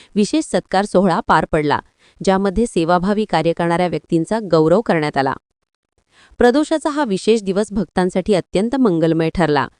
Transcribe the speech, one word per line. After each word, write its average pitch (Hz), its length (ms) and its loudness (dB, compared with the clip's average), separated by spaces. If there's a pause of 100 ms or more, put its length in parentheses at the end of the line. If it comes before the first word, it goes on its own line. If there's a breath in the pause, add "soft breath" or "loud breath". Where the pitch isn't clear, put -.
(140 loud breath)
विशेष 214 300 0
सत्कार 190 400 -2
सोहळा 190 360 2
पार 165 320 0
पडला, 147 280 0 (440 soft breath)
ज्यामध्ये 196 420 0
सेवाभावी 180 580 0
कार्य 165 280 0
करणाऱ्या 170 360 0
व्यक्तींचा 165 500 -2 (120)
गौरव 165 300 4
करण्यात 156 360 -2
आला. 135 180 0 (1040 soft breath)
प्रदोषाचा 294 520 2
हा 294 140 -2
विशेष 208 380 0
दिवस 196 300 -4
भक्तांसाठी 185 600 -2
अत्यंत 208 420 -2
मंगलमय 165 580 0
ठरला. 147 340 0 (120)